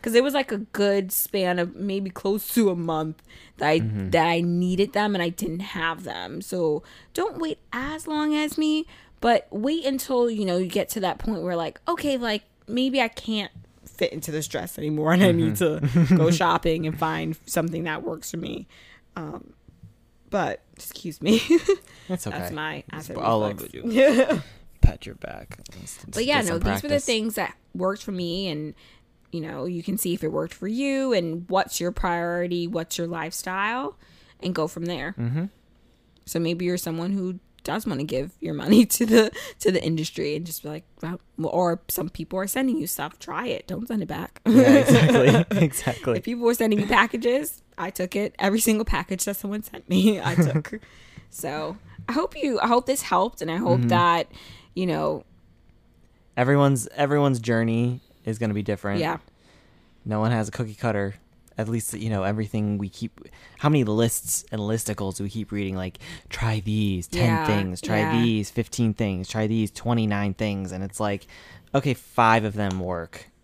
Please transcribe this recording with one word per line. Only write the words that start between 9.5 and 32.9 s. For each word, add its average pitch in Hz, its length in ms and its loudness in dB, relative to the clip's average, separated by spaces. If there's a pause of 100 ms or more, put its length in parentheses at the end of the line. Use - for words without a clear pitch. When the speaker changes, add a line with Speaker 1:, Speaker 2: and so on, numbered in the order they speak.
Speaker 1:
wait 277 340 -2
until, 254 440 0
you 214 140 -2
know, 180 140 0
you 185 100 0
get 190 220 -2
to - 100 -6
that 180 200 -4
point 196 240 -4
where, 180 120 -2
like, 165 320 -6
"Okay, 302 300 0
like, 220 260 -2 (240)
maybe 254 320 0
I 233 80 2
can't 220 440 -6 (340)
fit - 260 -4
into 156 200 -8
this 151 180 -4
dress 170 280 -8
anymore 151 360 0
and 180 100 6
I 185 80 8
need 165 220 2
Speaker 2:
Mm-hmm. 151 540 2
Speaker 1:
to 175 100 6
Speaker 2:
<laughs> - 0 -
Speaker 1:
go 156 140 6
shopping 165 540 2
and 156 140 -4
find 160 460 -2
something 165 400 -4
that 156 180 -6
works 160 280 -10
for 175 60 -8
me." - 300 -10 (480)
Um, 156 380 -12 (760)
but, 156 320 -2 (140)
excuse - 460 -14
me. 214 200 4 (360)
<laughs> - 300 -20
Speaker 2:
That's 180 200 -6
okay. - 100 -6
Speaker 1:
That's 180 140 -8
my 151 260 -6
Speaker 2:
It's - 320 -14
Speaker 1:
acid - 80 -10
Speaker 2:
all 107 300 2
Speaker 1:
reflux. - 280 -8
Speaker 2:
over 64 120 -8
you. 254 540 4 (200)
Speaker 1:
<laughs> - 200 -2
Speaker 2:
Pat - 240 6
your - 100 -14
back. - 440 -14 (200)
Let's, - 260 -16
let's - 120 -14
Speaker 1:
But 233 80 0
yeah, 285 160 2
Speaker 2:
get 214 80 -2
Speaker 1:
no, 170 100 0
Speaker 2:
some - 0 -
Speaker 1:
these 180 80 0
were 202 140 2
the 294 80 -8
Speaker 2:
practice. 285 160 0
Speaker 1:
things 220 300 -2
that - 200 -4 (180)
worked 185 300 -4
for 208 80 -10
me, 180 380 -4
and, 151 240 -8 (580)
you 165 100 -6
know, 143 240 -8
you 175 180 -6
can 196 140 -4
see 175 160 -2
if - 100 -4
it 156 80 -2
worked 165 220 -4
for 185 140 -10
you 269 460 -2
and 170 360 -2
what's - 300 0
your 175 120 -2
priority, 175 760 -2
what's 170 300 -6